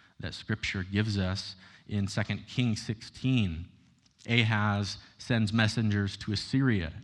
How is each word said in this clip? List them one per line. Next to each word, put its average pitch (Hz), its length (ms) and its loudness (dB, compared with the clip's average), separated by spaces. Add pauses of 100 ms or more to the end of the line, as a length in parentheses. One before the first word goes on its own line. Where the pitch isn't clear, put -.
(200)
that - 140 -8
Scripture - 500 -4
gives 101 340 2
us 95 380 -2 (320)
in 101 220 0
Second 104 380 -4
Kings 117 340 0
sixteen. 107 880 -2 (580)
Ahaz 107 680 2 (200)
sends 110 360 2
messengers 107 640 2
to - 160 -4
Assyria, 107 580 0 (120)